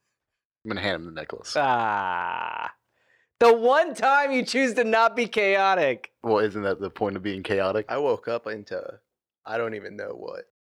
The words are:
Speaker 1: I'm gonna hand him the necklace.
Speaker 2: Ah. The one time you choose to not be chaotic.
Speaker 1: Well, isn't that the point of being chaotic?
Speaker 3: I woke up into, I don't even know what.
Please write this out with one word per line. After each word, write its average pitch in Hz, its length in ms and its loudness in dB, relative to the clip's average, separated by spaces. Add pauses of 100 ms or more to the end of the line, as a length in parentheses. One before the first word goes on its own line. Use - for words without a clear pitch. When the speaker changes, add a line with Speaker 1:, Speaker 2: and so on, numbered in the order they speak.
(640)
Speaker 1:
I'm 110 60 -8
gonna 101 100 -4
hand 95 220 0
him - 40 -12
the 82 40 -12 (100)
necklace. - 380 -8
Speaker 2:
Ah. 90 1120 0 (680)
The 233 120 8
one 262 420 4
time 277 380 2
you 254 120 2
choose 254 300 0
to 240 100 2
not 220 320 4
be 240 100 0
chaotic. 196 840 2 (100)
Speaker 1:
Well, 110 160 4
isn't 104 240 0
that 98 180 0
the 98 80 -4
point 101 280 -4
of 92 60 -10
being 98 200 -6
chaotic? 98 480 0
Speaker 3:
I 127 80 -4
woke 135 300 -2
up 117 180 -6
into, 104 340 -10 (640)
I 110 140 -6
don't 113 160 -4
even 101 220 -12
know 101 200 -10
what. - 280 -12 (280)